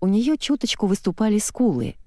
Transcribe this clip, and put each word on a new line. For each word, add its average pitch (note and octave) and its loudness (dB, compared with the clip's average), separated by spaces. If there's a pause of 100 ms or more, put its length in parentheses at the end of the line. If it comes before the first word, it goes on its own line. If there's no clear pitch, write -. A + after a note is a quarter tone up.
У F#3 0
нее A#3 2
чуточку - -2
выступали G3+ 0
скулы, G#3+ 0 (120)